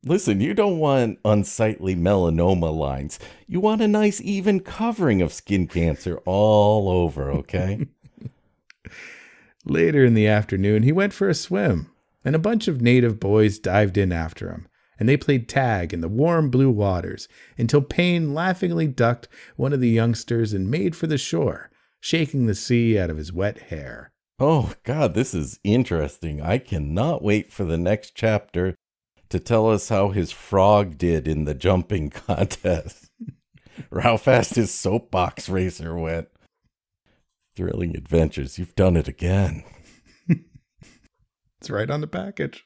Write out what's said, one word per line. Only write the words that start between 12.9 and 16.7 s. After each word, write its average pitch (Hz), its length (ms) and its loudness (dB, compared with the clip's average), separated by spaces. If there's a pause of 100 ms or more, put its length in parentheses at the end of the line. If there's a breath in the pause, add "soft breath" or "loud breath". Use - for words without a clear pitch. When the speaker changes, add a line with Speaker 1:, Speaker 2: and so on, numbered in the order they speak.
Speaker 2:
boys 104 400 2
dived 98 380 2
in 92 160 2
after 82 360 -6
him, 85 180 -14 (320)
and 110 100 2
they 147 80 4
played 127 320 0
tag 107 440 0
in 85 80 -6
the 82 60 -4
warm 151 420 0
blue 131 200 2
waters 101 580 -2 (300 loud breath)